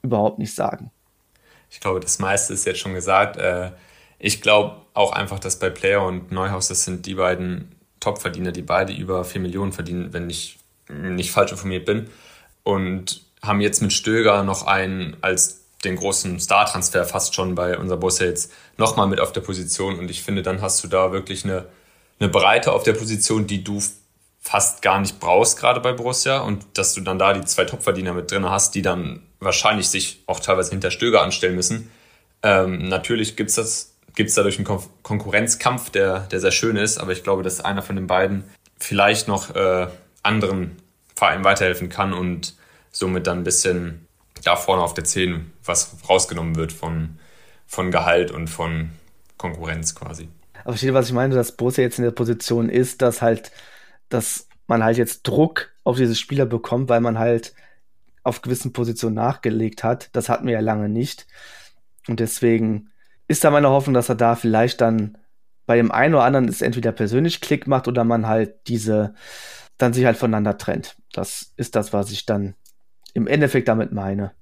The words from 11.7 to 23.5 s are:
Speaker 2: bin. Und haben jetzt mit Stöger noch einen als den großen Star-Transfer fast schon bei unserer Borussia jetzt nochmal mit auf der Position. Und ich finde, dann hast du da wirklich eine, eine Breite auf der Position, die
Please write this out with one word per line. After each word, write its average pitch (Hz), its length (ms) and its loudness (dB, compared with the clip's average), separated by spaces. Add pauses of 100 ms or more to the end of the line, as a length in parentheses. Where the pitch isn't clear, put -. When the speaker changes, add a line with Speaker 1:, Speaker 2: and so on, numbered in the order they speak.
Speaker 2:
bin. 110 240 -2 (540)
Und 95 640 -4 (140)
haben 101 180 0
jetzt 104 220 2
mit 98 100 0
Stöger 110 500 4
noch 98 240 -2
einen 95 540 -2
als - 440 0 (200)
den 92 120 -2
großen 95 440 -4
Star-Transfer 98 640 0
fast - 300 -4
schon 92 200 -2
bei 90 240 -2
unserer 90 200 -4
Borussia 90 280 0
jetzt - 260 -4 (240)
nochmal 110 300 2
mit 98 140 0
auf - 120 0
der - 100 -6
Position. 92 560 -6
Und 87 120 -8
ich - 120 -10
finde, 98 200 -4
dann 92 180 -2
hast 101 220 -2
du 90 60 -10
da 92 240 2
wirklich 95 320 -6
eine, 95 220 -4 (520)
eine 104 100 2
Breite 95 440 6
auf - 100 2
der 110 120 4
Position, 110 520 0
die 101 160 -4